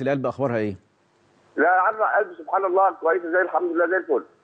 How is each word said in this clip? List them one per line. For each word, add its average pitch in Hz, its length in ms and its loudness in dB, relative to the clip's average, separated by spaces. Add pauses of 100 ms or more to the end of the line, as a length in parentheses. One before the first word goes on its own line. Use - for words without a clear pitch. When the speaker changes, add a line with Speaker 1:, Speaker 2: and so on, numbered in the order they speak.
Speaker 1:
القلب، 135 240 -2
أخبارها 123 320 -2
إيه؟ 104 180 -2 (840)
Speaker 2:
لا، 156 120 4
عضلة 214 300 2
القلب 190 380 0
سبحان 175 280 -4
الله 185 260 4 (100)
كويسة 165 300 0
زي 180 100 2
الحمد 170 340 -2
لله 175 120 2
زي 185 100 0
الفل. 147 260 -2 (200)